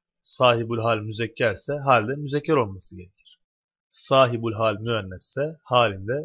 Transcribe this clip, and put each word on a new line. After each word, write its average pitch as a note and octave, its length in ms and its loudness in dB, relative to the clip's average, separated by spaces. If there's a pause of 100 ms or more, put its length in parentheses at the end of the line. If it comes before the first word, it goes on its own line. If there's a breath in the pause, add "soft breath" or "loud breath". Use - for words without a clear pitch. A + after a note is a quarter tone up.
(220)
sahibul A#2 580 2
hal A2 200 0
müzekkerse A2 760 -2
halde C3+ 420 2
müzekker D3 380 -2
olması G2 440 -2
gerekir. - 420 -20 (500)
Sahibul A#2 640 2
hal G#2+ 260 0
müennesse A2+ 840 -6
halinde G#2+ 500 2 (100)